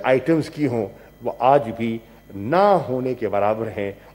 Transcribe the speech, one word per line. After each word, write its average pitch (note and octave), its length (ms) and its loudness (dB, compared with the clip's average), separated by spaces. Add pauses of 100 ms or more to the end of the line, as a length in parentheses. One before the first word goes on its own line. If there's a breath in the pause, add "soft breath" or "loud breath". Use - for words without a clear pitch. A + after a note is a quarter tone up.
items C#3 440 2
की D3 160 -4
हों, A#2 220 -2 (360 loud breath)
वो A#2 180 -6
आज C3+ 200 6
भी A2+ 400 -4 (340 loud breath)
ना E3 360 2
होने B2+ 420 0
के A2+ 140 -4
बराबर G#2 400 0
हैं G2+ 300 -6 (180 loud breath)